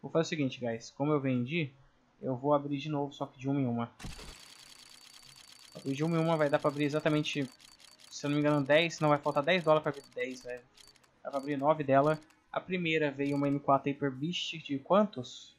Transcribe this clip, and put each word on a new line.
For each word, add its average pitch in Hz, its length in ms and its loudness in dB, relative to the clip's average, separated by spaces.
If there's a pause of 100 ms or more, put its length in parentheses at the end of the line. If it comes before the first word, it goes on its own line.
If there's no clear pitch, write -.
Vou 147 80 -12
fazer 160 120 2
o 160 80 0
seguinte, 143 280 -2
guys. 117 340 -6
Como 147 200 -2
eu 151 80 2
vendi, 131 500 -2 (520)
eu 131 160 -4
vou 143 160 2
abrir 143 240 0
de 135 100 -8
novo, 143 240 -4
só 143 140 -8
que - 120 -18
de 131 120 -6
uma 139 100 0
em 131 60 0
uma. 117 260 -2 (1800)
Abrir 139 180 -6
de 143 120 -2
uma 165 100 0
em 165 60 2
uma 165 160 4
vai 151 120 4
dar 143 80 2
pra 151 120 2
abrir 143 160 0
exatamente, 151 640 0 (600)
se - 160 -10
eu 143 40 0
não 147 80 2
me 147 40 2
engano, 147 240 2
dez. 160 360 2
Não, 156 80 2
vai 147 80 6
faltar 143 260 0
dez 175 180 2
dólares 156 220 4
pra 160 60 0
abrir 143 160 -10 (100)
dez, 127 260 -8
velho. 123 200 -12 (600)
Dá - 80 -10
pra 139 100 -4
abrir 143 180 -4
nove 151 260 2
dela. 139 340 4 (320)
A - 120 -4
primeira 160 500 0
veio 143 240 -2
uma 143 140 2
M 139 100 0
quatro 139 320 2
Hyper 143 180 -2
Beast 143 440 -6 (100)
de 139 160 -4
quantos? 180 800 0